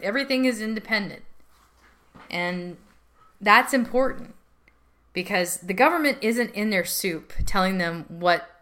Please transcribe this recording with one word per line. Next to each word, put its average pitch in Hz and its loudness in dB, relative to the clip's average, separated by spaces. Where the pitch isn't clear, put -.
everything 262 0
is 226 0
independent. 214 -4
And 175 -4
that's 220 6
important 254 -2
because 180 -2
the 185 -6
government 294 2
isn't 233 0
in 214 -2
their 190 0
soup - -4
telling 190 2
them 170 -4
what 170 0